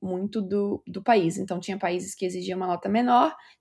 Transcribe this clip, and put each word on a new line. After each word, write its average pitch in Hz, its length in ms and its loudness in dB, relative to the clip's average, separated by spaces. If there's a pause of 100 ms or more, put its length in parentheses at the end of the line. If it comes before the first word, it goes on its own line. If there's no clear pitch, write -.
muito 190 400 -4
do, 202 460 -2
do 196 160 -10
país. 196 340 4
Então, 190 220 -4
tinha 185 180 -6
países 180 380 -4
que - 100 -6
exigiam 185 320 -4
uma 185 100 -4
nota 175 220 -2
menor, 247 460 4 (260)